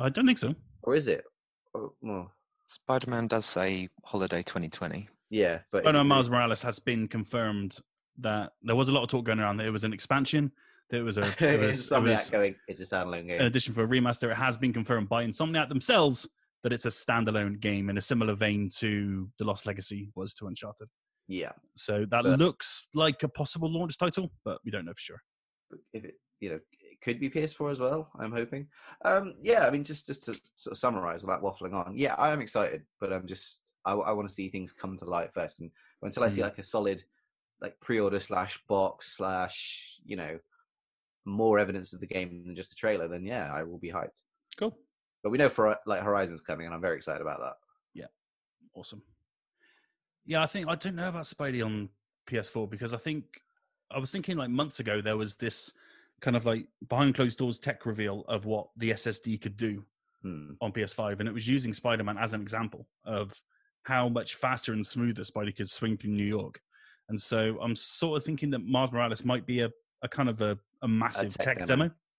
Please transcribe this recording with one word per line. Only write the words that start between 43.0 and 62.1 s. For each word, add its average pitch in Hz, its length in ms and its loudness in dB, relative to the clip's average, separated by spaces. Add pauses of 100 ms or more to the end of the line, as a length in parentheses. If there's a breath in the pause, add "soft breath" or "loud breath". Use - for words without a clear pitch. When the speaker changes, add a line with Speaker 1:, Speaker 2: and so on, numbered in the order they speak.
Speaker 2:
then 87 180 -6
yeah, 98 280 -6
I 76 120 -4
will 85 140 -12
be 85 120 -10
hyped. - 320 -6 (360)
Speaker 1:
Cool. 226 180 -2 (460)
Speaker 2:
But 104 80 -2
we 120 80 0
know 143 120 8
for, 107 340 4
like, 101 180 0
Horizon's 95 380 0
coming, 80 240 -6
and 82 100 -8
I'm 82 60 -8
very 85 160 0
excited 76 240 -6
about 76 200 -4
that. 123 140 -8 (380)
Speaker 1:
Yeah, - 140 -14 (680)
awesome. 101 280 -14 (1200)
Yeah, 160 180 2
I 156 40 2
think, 165 220 -4
I 165 80 0
don't 185 200 -6
know 175 120 -4
about 170 160 -6
Spidey 127 400 -2
on 107 240 -2 (380)
P 123 120 -2
S 104 100 -4
four 110 200 -4
because 113 260 -8
I 117 40 -4
think, 151 260 -4 (640)
I - 80 -6
was 131 140 -4
thinking, 190 240 -4
like, 131 140 -2
months 139 300 -2
ago 107 200 0
there 107 160 0
was 107 200 -4
this - 360 -4 (480 soft breath)
kind 120 160 2
of, 117 80 2
like, 113 220 2 (220)
behind 135 260 4
closed 123 240 2
doors 120 200 0
tech - 280 -4
reveal 104 420 -2
of 104 160 -2
what 107 320 -2
the 113 160 0
S - 140 -2
S 110 140 -2
D 110 180 -4
could 104 180 -6
do 104 280 -2 (380)
Speaker 2:
Hmm. 76 380 -10
Speaker 1:
on 113 120 -4
P 110 100 -2
S 98 100 -4
five, 104 280 -4
and 107 80 -2
it 113 40 -6
was 110 160 -6
using 127 240 2
Spider-Man 107 460 0